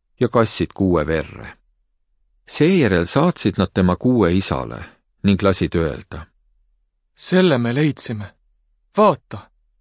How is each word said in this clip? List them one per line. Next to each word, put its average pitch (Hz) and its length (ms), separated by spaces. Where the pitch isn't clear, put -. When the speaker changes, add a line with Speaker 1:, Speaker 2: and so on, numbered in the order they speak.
Speaker 1:
ja 127 100
kassid - 440
kuue 87 340
verre. 78 500
Seejärel 139 580
saatsid 139 520
nad 95 160
tema 90 220
kuue 117 380
isale 64 500
ning 98 200
lasid 95 320
öelda: 80 500
Speaker 2:
"Selle 180 420
me 120 180
leidsime. 127 580
Vaata, 190 420